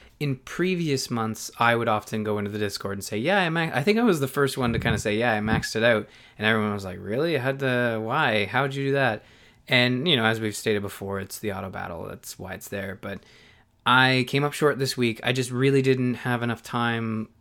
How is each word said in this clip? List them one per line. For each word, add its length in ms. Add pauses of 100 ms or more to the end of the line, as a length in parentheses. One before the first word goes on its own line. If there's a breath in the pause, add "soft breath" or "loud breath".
(200 soft breath)
in 180
previous 760
months, 480
I 160
would 120
often 360
go 160
into 120
the 80
Discord 380
and 60
say, 140
"Yeah, 220
I 100
ma-, 240
I 100
think 160
I 40
was 160
the 80
first 320
one 140
to 60
kinda 200
say, 180
'Yeah, 160
I 60
maxed 360
it 80
out.'" 240 (300 soft breath)
And 100
everyone 260
was 120
like, 160
"Really? 360
How'd 220
the, 440
why? 420
How'd 300
you 100
do 80
that?" 300 (460 soft breath)
And, 380
you 80
know, 80
as 160
we've 160
stated 260
before, 380
it's 200
the 120
auto 180
battle. 380
That's 320
why 140
it's 160
there. 320
But 180 (680 soft breath)
I 440
came 160
up 80
short 260
this 160
week. 300
I 80
just 180
really 300
didn't 320
have 280
enough 220
time 640 (140)